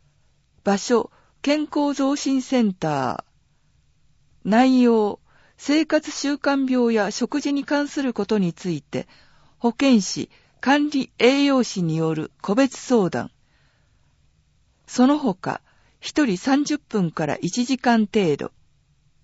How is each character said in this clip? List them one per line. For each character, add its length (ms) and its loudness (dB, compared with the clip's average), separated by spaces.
場 140 2
所、 340 -2
健 200 0
康 320 -2
増 220 0
進 280 -2
セ 180 0
ン 120 0
タ 540 -4
ー。 40 -20
内 380 4
容、 380 2
生 300 0
活 240 -2
習 240 -4
慣 360 -2
病 220 2
や 160 0
食 320 -4
事 100 -2
に 120 -2
関 240 -2
す 140 -6
る 120 -2
こ 140 -6
と 100 0
に 160 0
つ 160 -10
い 140 -6
て、 240 -8
保 160 -2
健 280 4
師、 280 -6
管 320 2
理 260 -4
栄 260 4
養 200 4
士 180 -6
に 160 0
よ 160 0
る 180 -6
個 120 -2
別 240 2
相 320 2
談。 220 -6
そ 220 2
の 100 4
他、 440 -4
一 260 -2
人 120 0
三 260 0
十 140 -4
分 340 -2
か 140 -4
ら 160 -2
一 240 -2
時 140 -2
間 280 2
程 300 0
度。 140 -8